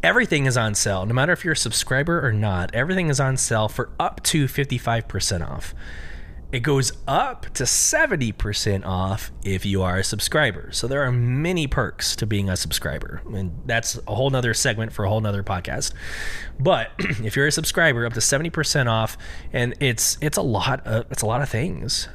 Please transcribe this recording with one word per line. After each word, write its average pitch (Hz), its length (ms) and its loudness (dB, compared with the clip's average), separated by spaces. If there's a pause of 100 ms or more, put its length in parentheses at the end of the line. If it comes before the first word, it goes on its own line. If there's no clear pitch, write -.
everything 180 420 4
is 127 100 4
on 110 200 2
sale. 95 300 0
No 117 100 0
matter 143 180 4
if - 100 -4
you're 160 100 0
a 135 40 0
subscriber 151 680 0
or 123 60 2
not, 98 440 0
everything 170 340 2
is 135 100 2
on 131 180 2
sale 110 300 0
for - 220 -4 (100)
up - 260 0
to 147 220 4
fifty-five 123 600 0
percent 95 360 -2
off. - 300 -6 (800)
It 127 80 0
goes 135 340 2 (140)
up 233 480 -2
to 127 100 0
seventy 208 680 2
percent 101 540 0
off 92 460 -2 (120)
if 95 220 -2
you 98 160 2
are 90 160 2
a 98 60 2
subscriber. 110 680 0
So - 160 -2
there 139 160 0
are 131 80 2
many 135 560 2
perks - 500 0
to - 80 -2
being 101 240 2
a 92 60 2
subscriber. - 680 -4 (120)
And 92 180 -2 (140)
that's 117 420 0
a 104 80 -2
whole 135 140 2
nother 123 240 2
segment 110 400 0
for 104 100 -2
a 95 60 2
whole 110 100 4
nother 101 240 0
podcast. - 480 -2 (680)
But 135 340 2
<clears throat> - 60 -14
if 110 360 -2
you're 139 120 4
a 151 40 4
subscriber, 151 540 2
up 117 80 -2
to 117 80 -2
seventy 156 280 2
percent 147 380 2
off. 110 300 2 (340)
And 123 300 0
it's, 123 400 2
it's 151 160 0
a 202 40 2
lot 131 460 0
of, 113 240 -2
it's 107 120 -2
a - 20 0
lot 117 160 2
of 143 80 -2
things. - 640 -2